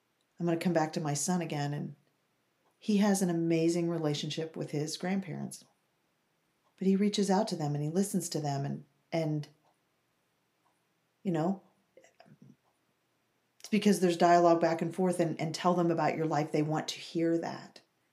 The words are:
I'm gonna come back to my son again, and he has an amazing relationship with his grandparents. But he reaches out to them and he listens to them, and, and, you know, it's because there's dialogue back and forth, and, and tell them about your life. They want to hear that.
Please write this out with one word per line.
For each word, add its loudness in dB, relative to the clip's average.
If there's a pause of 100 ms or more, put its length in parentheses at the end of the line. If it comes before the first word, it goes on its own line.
(400)
I'm -2
gonna 0
come 0
back 0
to -4
my -2
son -2
again, -4
and -8 (840)
he 0
has 4
an 2
amazing 2
relationship -4
with -8
his -4
grandparents. -6 (1120)
But 0
he 6
reaches 0
out 2
to -4
them -4
and -4
he -4
listens -2
to -4
them, -4
and, -8 (280)
and, -2 (1700)
you -2
know, 0 (2000)
it's -20
because 4
there's 4
dialogue 6
back 0
and -4
forth, 0
and, 0
and -4
tell 2
them 2
about 0
your -2
life. -2
They 0
want -2
to -10
hear 0
that. -10 (340)